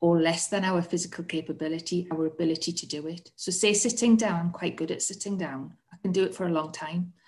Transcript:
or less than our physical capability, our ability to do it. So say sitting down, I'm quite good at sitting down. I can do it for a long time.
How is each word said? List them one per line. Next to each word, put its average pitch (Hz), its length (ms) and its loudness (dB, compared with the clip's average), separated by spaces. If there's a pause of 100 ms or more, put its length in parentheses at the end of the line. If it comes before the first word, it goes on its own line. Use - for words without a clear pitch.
or 170 200 6
less 165 260 2
than 196 160 0
our 185 200 2
physical 175 420 -4
capability, 160 880 -4
our 160 140 0
ability 160 460 0
to - 140 -6
do 151 220 -8
it. 170 260 -12
So - 160 -8
say 208 220 4
sitting 226 440 4
down, 202 240 2
I'm 175 120 0
quite - 240 -4
good 160 140 -4
at - 120 -4
sitting 202 340 -6
down. 139 400 -8 (160)
I - 40 -20
can 190 160 -2
do 190 100 4
it 185 120 0
for 185 120 -4
a 170 60 0
long 156 180 -2
time. 175 420 -6 (160)